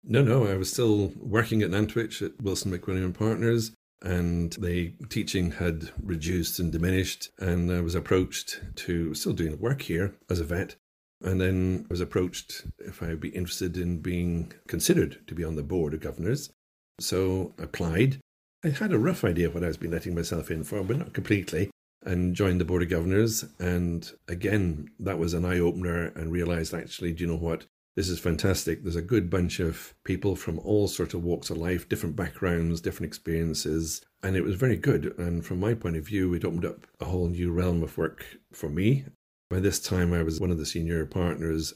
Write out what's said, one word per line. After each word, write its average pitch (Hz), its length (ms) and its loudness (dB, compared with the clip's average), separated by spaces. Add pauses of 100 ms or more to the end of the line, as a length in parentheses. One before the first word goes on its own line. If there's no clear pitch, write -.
No, 117 180 4
no, 117 260 6
I 95 80 2
was 92 160 -2
still 107 440 4
working 110 460 2
at 87 80 2
Nantwich 107 500 0
at - 220 -6
Wilson 95 340 -2
McWilliam 92 400 -2
Partners, 113 540 2 (320)
and 87 520 2
the 87 400 -2 (140)
teaching 92 440 0
had 82 380 -2 (120)
reduced 85 560 -2
and 85 140 0
diminished, 90 680 0
and 87 320 2
I 87 100 2
was 85 140 0
approached - 680 0 (160)
to, 82 380 -2
still - 180 -2
doing 80 280 -2
work 127 220 0
here 92 340 -2 (120)
as 90 120 0
a 82 40 -2
vet, 87 300 -2 (500)
and 92 160 2
then 92 480 2
I - 40 -6
was 87 80 -2
approached - 640 -2 (160)
if - 200 -14
I 82 80 -4
would 82 120 -4
be 85 80 -6
interested 87 480 -4
in 87 240 -2
being 87 520 -2 (140)
considered 90 640 2
to 78 80 -10
be 85 80 -4
on 80 100 -4
the 76 80 -2
board 78 320 0
of 76 60 -6
governors. 82 500 -4 (480)
So 92 640 0
I - 20 -10
applied. 92 560 2 (460)
I 165 60 2
had 185 220 0
a 120 60 6
rough 170 240 2
idea 87 240 4
of 80 80 -2
what 85 80 -4
I 87 60 0
was 78 80 -2
been 82 160 -6
letting 85 240 -2
myself 82 340 -4
in 80 140 -4
for, 101 180 -4
but 110 160 0
not - 140 -6
completely, 95 580 0 (340)
and 90 300 0
joined 90 260 4
the 85 40 2
board 87 180 2
of 85 60 0
governors. 95 560 2 (160)
And 87 500 0 (160)
again, 87 720 0
that 90 220 -2
was 85 120 0
an 87 120 0
eye-opener, 87 640 2
and 80 260 -6
realised, 85 420 0
actually, 87 380 -6
do 80 100 -6
you 85 80 0
know 82 60 0
what? 82 300 -4 (280)
This 92 140 0
is 87 100 -2
fantastic. 85 640 2
There's 85 140 -2
a 82 60 -2
good 92 280 2
bunch 90 300 2
of 82 420 -4
people 95 320 0
from 82 260 -4
all 104 280 4
sorts 87 260 -4
of 87 80 -4
walks 85 280 -2
of 80 80 -4
life, 87 300 -2
different 82 280 -2
backgrounds, 85 640 0
different - 260 -4
experiences, 82 920 -2 (240)
and 95 100 0
it 92 80 4
was 95 140 0
very 117 200 2
good. - 420 0
And 85 260 -2
from 90 160 -4
my 113 140 2
point 87 240 -2
of 78 80 -6
view, 92 280 0
it 85 100 -2
opened 87 200 -2
up - 240 -8 (100)
a - 60 -8
whole 90 240 0
new 87 240 0
realm 87 320 2
of - 120 -6
work - 280 -2 (280)
for - 160 -6
me. 101 360 4 (460)
By 92 100 2
this 95 180 4
time, 90 360 2
I 85 80 4
was 80 180 0
one 90 100 2
of 85 60 2
the 78 80 -2
senior 82 400 0
partners 82 720 0